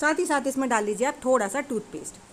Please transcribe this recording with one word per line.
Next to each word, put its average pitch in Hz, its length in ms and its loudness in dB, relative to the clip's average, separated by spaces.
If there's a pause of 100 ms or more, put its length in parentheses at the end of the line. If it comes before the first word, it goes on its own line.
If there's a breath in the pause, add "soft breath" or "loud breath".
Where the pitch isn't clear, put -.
साथ 311 180 2
ही 359 60 2
साथ 285 220 0
इसमें 262 220 0
डाल 220 160 2
लीजिए 208 220 0
आप 294 180 -4
थोड़ा 247 220 4
सा 269 140 -2
टूथपेस्ट। - 720 -8